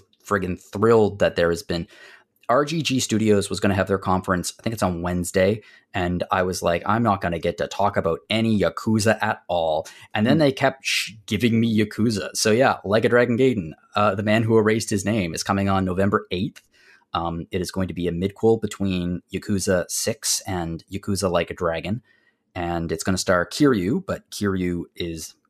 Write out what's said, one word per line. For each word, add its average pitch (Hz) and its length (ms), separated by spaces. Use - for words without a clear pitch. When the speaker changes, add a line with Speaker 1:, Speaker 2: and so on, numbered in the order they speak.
Speaker 1:
friggin' 92 360
thrilled 104 580
that 85 180
there 85 140
has 85 120
been, 85 260
R 135 160
G 156 180
G 131 180
Studios 104 500
was 95 100
gonna 101 140
have 95 140
their 98 100
conference, 92 600
I - 40
think 117 120
it's 107 80
on 87 200
Wednesday, 92 580
and 90 380
I 95 140
was 92 180
like, 87 240
"I'm 110 160
not 101 180
gonna 85 180
get 85 200
to 71 80
talk 120 300
about 85 240
any 110 300
Yakuza 107 600
at 107 280
all." 82 380
And 107 120
then 135 100
Speaker 2:
Hmm. 165 40
Speaker 1:
they 139 120
kept - 340
sh-, - 260
giving 113 340
me 117 160
Yakuza. 107 580
So - 180
yeah, 120 320
Like 107 200
a 123 60
Dragon 120 260
Gaiden, 110 360
uh, 104 180
The 104 80
Man 107 220
Who 113 120
Erased 110 320
His 98 160
Name, 98 300
is - 80
coming 98 260
on 95 160
November 98 460
eighth. 95 320
Um, 85 380
it 95 100
is 85 100
going 95 180
to 90 60
be 85 120
a 87 60
midquel 98 480
between 90 600
Yakuza 95 580
six - 560
and 85 440
Yakuza 98 400
Like 87 200
a 85 40
Dragon. 85 480
And 85 360
it's 82 140
gonna 95 140
star 90 280
Kiryu, 101 600
but - 240
Kiryu 90 540
is 82 380